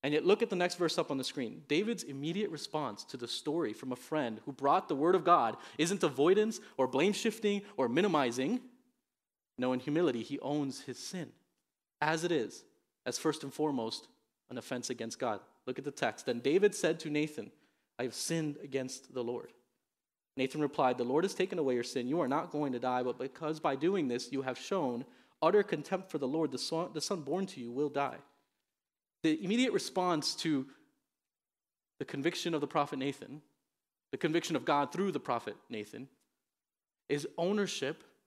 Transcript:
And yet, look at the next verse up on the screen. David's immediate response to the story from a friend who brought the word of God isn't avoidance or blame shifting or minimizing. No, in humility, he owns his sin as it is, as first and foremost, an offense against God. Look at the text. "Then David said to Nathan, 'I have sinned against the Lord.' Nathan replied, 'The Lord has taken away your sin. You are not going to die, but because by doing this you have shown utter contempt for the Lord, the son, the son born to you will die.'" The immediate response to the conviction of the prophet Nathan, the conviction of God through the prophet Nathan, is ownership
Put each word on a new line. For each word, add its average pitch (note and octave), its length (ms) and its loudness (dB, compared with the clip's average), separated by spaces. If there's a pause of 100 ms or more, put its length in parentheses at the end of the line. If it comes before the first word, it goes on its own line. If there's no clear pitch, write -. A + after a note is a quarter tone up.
And D3 100 2
yet, D3 100 2
look G#3 200 6
at G#3+ 80 -2
the F#3+ 40 -2
next F3+ 200 0
verse F3 240 0
up D#3+ 100 -2
on C#3 80 -2
the C3 60 -4
screen. B2+ 440 -6
David's G#3 360 0
immediate D#3+ 480 -4
response C#3+ 540 -6
to - 120 -12
the A#2+ 100 -6
story D3 460 -2
from C3 180 -8
a B2 60 -4
friend B2 480 -2
who C#3+ 60 -8
brought C#3 360 2
the D#3 80 0
word E3 200 4
of E3+ 80 2
God C#3 340 6 (220)
isn't F3 240 2
avoidance F#3 560 4 (180)
or C3 100 4
blame C#3+ 260 4
shifting G3+ 500 0 (120)
or B2+ 140 2
minimizing. D3 720 2 (960)
No, B2+ 160 0
in B2+ 80 -2
humility, D3 420 2
he C#3 160 -6
owns C#3 440 -2
his B2 140 -10
sin - 360 -10 (680)
as D#3 240 2
it E3+ 80 0
is, A#2+ 320 -2 (420)
as B2 140 -4
first E3 240 0
and C#3+ 100 -10
foremost, C3 540 -2 (420)
an B2 80 -10
offense A#2+ 320 -6
against A#2 300 -6
God. A2 220 -2 (240)
Look B2+ 120 -4
at D3 60 -10
the - 80 -6
text. - 340 -2
"Then A#2+ 140 0
David F#3+ 340 4
said E3 280 0
to D3+ 80 -6
Nathan, D3 420 -2 (460)
'I A#2+ 60 -4
have A#2+ 120 -4
sinned D#3 480 -2
against C3 500 -6
the B2+ 80 -4
Lord.' A#2+ 300 -6 (840)
Nathan C3 240 0
replied, C3+ 360 4
'The B2+ 60 0
Lord C#3 220 4
has F#3+ 100 -2
taken F3+ 240 0
away C3+ 140 4
your A#2+ 100 2
sin. B2 240 -2
You D#3 140 2
are B2+ 80 2
not D#3 220 0
going D3 200 0
to B2 80 -2
die, B2+ 240 0
but C3 140 -2
because D3+ 420 -6
by C#3 160 2
doing D#3+ 320 2
this A#2+ 240 -4
you C3+ 120 -2
have B2+ 140 -2
shown C3 480 -2 (360)
utter G3 200 6
contempt F#3+ 480 -2
for D#3 100 -2
the C3+ 80 0
Lord, D3+ 240 2
the B2+ 60 -6
son, E3 360 -4
the D3+ 80 -4
son E3+ 220 -2
born F3 240 0
to C3+ 120 -12
you A#2 100 -8
will C#3 200 0
die.'" C#3 340 -2 (1000)
The D#3+ 200 2
immediate A3+ 300 2
response F3+ 640 0
to C#3+ 380 0 (1200)
the C3+ 80 -8
conviction E3 480 -2
of D3 80 0
the C#3+ 60 -2
prophet C#3+ 300 0
Nathan, C#3 440 -8 (720)
the C#3 60 -8
conviction D#3+ 380 0
of B2 80 0
God C#3+ 300 2
through F#3+ 180 0
the D3 80 -2
prophet A#2 380 -4 (100)
Nathan, A2 400 -10 (1040)
is D3 180 -2 (100)
ownership F3+ 680 -2 (220)